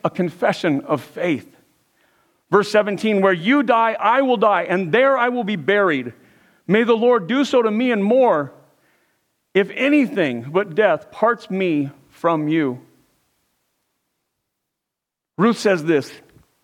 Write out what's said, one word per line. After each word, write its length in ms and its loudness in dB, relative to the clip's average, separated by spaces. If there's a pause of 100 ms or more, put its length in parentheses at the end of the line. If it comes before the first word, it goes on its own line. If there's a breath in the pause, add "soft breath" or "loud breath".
a 60 0
confession 720 -2
of 180 -2
faith. 560 -6 (920)
Verse 200 2
seventeen, 520 0
"Where 100 4
you 300 0
die, 360 0
I 240 2
will 140 0
die, 280 2
and 280 -2
there 240 2
I 140 0
will 140 -4
be 120 -4
buried. 560 0 (540 soft breath)
May 180 2
the 120 2
Lord 300 0
do 180 0
so 180 0
to 80 0
me 200 -2
and 140 0
more, 480 2 (1000)
if 200 0
anything 800 0
but 240 -2
death 340 0
parts 400 -2
me 400 -2 (200)
from 360 -2
you." 340 -2 (2500)
Ruth 200 2
says 260 0
this, 280 0 (520)